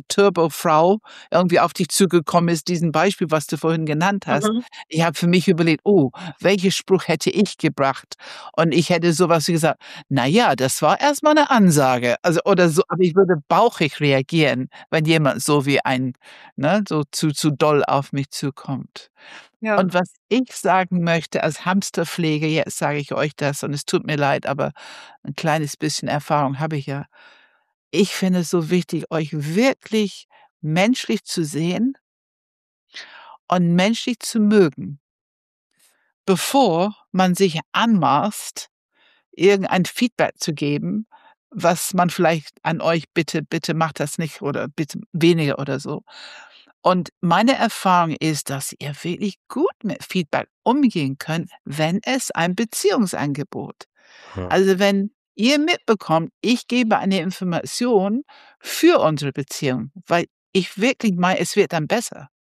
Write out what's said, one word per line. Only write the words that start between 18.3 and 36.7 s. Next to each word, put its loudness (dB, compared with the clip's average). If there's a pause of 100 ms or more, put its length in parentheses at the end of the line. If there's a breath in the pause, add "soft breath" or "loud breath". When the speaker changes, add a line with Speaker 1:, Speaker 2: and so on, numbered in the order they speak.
Speaker 1:
zukommt. -10 (520 loud breath)
Speaker 2:
Ja. 0
Speaker 1:
Und 0
was 0 (200)
ich 0
sagen 0
möchte -2
als -4
Hamsterpflege, -2
jetzt -2
sage -2
ich -8
euch -2
das -4
und -6
es -8
tut -2
mir -4
leid, 0
aber -4 (520 loud breath)
ein -10
kleines -2
bisschen -6
Erfahrung -2
habe -4
ich -8
ja. -10 (840 soft breath)
Ich 2
finde 0
es -4
so -2
wichtig, -2
euch -4
wirklich -2 (340 soft breath)
menschlich 0
zu -6
sehen -4 (1500 loud breath)
und 2
menschlich 0
zu -4
mögen, 2 (1300)
bevor 2 (160)